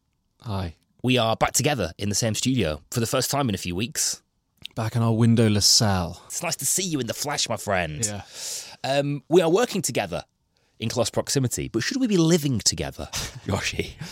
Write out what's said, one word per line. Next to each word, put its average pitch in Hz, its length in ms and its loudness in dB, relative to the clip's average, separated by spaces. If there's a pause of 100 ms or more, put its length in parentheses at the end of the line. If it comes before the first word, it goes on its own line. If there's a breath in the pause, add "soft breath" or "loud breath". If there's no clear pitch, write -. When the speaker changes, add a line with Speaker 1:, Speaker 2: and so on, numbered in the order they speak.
(400)
Speaker 1:
Hi. 95 340 -6 (300)
Speaker 2:
We 123 140 4
are 113 180 2
back - 160 0
together 123 460 0
in 104 100 -4
the 101 80 -2
same 110 180 0
studio 101 560 0
for - 80 -4
the 113 80 0
first 127 240 -2
time 139 180 0
in 104 60 -2
a 92 40 -6
few 87 180 -6
weeks. - 440 -4 (540)
Speaker 1:
Back 113 220 -2
in 117 60 2
our 117 100 4
windowless 113 540 6
cell. 92 600 2
Speaker 2:
It's - 160 -8
nice 165 140 -4
to 135 100 -6
see - 160 0
you 165 160 -2
in 123 80 -2
the 104 80 -4
flesh, - 340 -4
my 113 80 -2
friend. 87 480 -2
Speaker 1:
Yeah. 104 180 -4 (600 loud breath)
Speaker 2:
Um, 143 460 0
we 170 140 8
are 165 60 4
working 196 340 2
together 92 420 -2 (540)
in 113 120 -4
close 135 180 0
proximity, - 600 -2
but - 140 -2
should - 160 -2
we 254 80 0
be 208 120 2
living 156 400 4
together, 73 500 -2 (180)
<laughs> - 200 -16
Yoshi? - 500 -2 (160 loud breath)